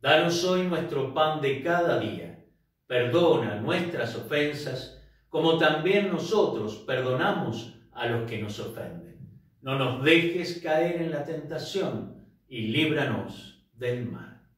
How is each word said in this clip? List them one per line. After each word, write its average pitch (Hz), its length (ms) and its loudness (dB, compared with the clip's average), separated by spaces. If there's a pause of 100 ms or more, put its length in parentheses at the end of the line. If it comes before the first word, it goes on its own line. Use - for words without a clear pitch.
Danos 170 420 4
hoy 185 200 2
nuestro 147 500 -2
pan 156 260 2
de 135 220 0
cada 170 360 2
día. - 460 -6 (420)
Perdona 123 720 4
nuestras 165 580 -2
ofensas, 147 880 -4 (260)
como 165 300 4
también 165 520 4
nosotros - 760 0
perdonamos 127 920 -2 (140)
a - 140 -6
los 117 220 -2
que 110 100 -6
nos 104 220 -8
ofenden. - 580 -12 (440)
No 135 160 -2
nos 135 260 -2
dejes 165 580 4
caer 170 400 2
en 160 80 -2
la 143 140 -4
tentación, - 1040 -6 (220)
y 113 200 -6
líbranos 143 1040 -2
del 123 340 -4
mal. - 520 -12